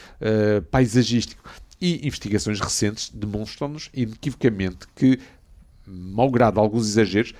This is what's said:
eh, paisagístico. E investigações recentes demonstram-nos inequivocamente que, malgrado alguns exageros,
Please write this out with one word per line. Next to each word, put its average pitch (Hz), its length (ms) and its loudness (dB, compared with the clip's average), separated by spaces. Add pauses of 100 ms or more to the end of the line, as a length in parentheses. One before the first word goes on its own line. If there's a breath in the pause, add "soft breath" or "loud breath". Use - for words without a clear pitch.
(200 loud breath)
eh, 104 420 2
paisagístico. 120 800 0 (380 loud breath)
E 175 280 -2
investigações 104 520 -4
recentes - 540 -4
demonstram-nos 107 800 -8
inequivocamente 110 920 -4 (100)
que, 131 240 4 (680 loud breath)
malgrado 104 760 2
alguns 107 280 2
exageros, 104 500 2